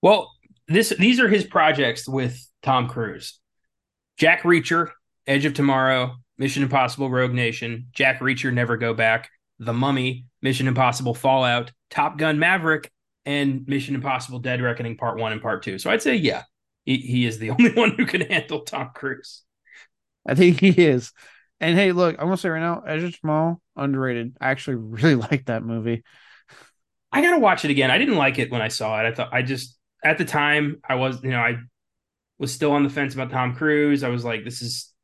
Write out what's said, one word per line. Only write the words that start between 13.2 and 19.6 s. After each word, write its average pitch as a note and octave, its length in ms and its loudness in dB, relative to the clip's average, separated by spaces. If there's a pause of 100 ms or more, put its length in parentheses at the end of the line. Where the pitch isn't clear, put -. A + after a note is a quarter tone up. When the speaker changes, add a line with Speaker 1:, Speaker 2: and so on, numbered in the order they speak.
Speaker 1:
and C#3 420 -2
Mission C#3 260 -4
Impossible B2+ 440 -6
Dead B2 240 -4
Reckoning A#2 340 -4
Part A2+ 220 -4
One A2 140 -4
and G#2+ 100 -8
Part A2 200 -4
Two. F#2+ 160 -8
So - 120 -4
I'd A3+ 120 0
say, B3+ 140 0
yeah, A2 260 0 (440)
he, C3 100 0
he B2+ 300 0
is A2+ 120 -4
the A2 120 -6
<laughs> A#2+ 80 -4
only A#3 140 6
one A#3 180 2
who - 160 -2
can E3+ 160 -2
handle F3+ 380 -4
Tom - 340 -10
Cruise. - 480 -12 (840)